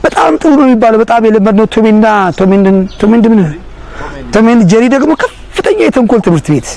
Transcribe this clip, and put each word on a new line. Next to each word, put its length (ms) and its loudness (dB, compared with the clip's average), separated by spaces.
በጣም 360 -2
ጥሩ 180 0
ነው 100 2
የሚባለው፣ 340 2
በጣም 240 0
የለመድነው 440 2
ቶም 200 0
እና 200 2
ቶም 200 0
ኤንድ፣ 140 2
ቶም 160 0
ኤንድ 160 2
ምን? 140 2
ቶም 200 2
ኤንድ 180 2
ጄሪ 240 2
ደግሞ 260 0
ከፍተኛ 640 -6
የተንኮል 400 0
ትምህርት 280 -2
ቤት። 280 -2